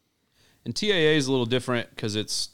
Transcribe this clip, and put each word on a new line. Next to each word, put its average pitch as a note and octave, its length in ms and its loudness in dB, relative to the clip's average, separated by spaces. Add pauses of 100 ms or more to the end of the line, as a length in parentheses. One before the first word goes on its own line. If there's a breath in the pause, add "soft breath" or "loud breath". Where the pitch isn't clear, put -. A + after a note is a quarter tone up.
(680)
And A#2+ 100 -8
T G#3+ 160 -2
A - 20 2
A D#3 220 4
is C#3 120 2
a - 20 0
little B2+ 160 2
different A#2+ 500 -2
'cause G#2+ 180 -4
it's - 380 -4